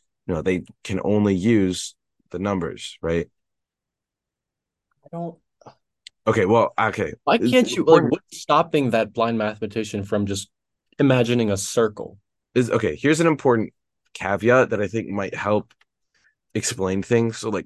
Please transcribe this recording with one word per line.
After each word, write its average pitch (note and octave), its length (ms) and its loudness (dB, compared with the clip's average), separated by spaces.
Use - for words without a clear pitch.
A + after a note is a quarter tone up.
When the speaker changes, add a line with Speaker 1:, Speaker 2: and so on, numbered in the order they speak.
Speaker 1:
You F2+ 80 -2
know, D#2 60 -4
they F#2 220 -2
can F#2+ 200 -6
only G#2 320 2
use F#2+ 600 0
the F2+ 100 -10
numbers, F#2+ 600 -6
right? E2 260 -2
Speaker 2:
I - 60 -20
don't E3+ 240 -10
Speaker 1:
Okay, G#2+ 200 2
well, A2 340 4
okay. G2+ 340 -2
Speaker 2:
Why G3+ 100 2
Speaker 1:
It's B2 160 2
Speaker 2:
can't B3 180 4
you, - 100 -4
like, C#3+ 160 0
Speaker 1:
important B2 180 4
Speaker 2:
what's - 280 -8
stopping D3+ 500 0
that A2 200 0
blind A#2 260 -2
mathematician G#2+ 640 -6
from G#2 220 -2
just G2 240 -6
imagining A#2+ 540 2
a G2 60 -2
circle? - 600 -4
Speaker 1:
Is, A#2+ 160 0
okay, E2+ 240 0
here's D3 240 0
an E3 80 2
important B2+ 460 0
caveat A2 560 2
that G#2+ 120 -4
I G2+ 60 -2
think G#2+ 220 -6
might G2 260 -6
help G#2 380 -2
explain F#2+ 500 -4
things. A#2 360 0
So, A2 100 -8
like, G2 160 -6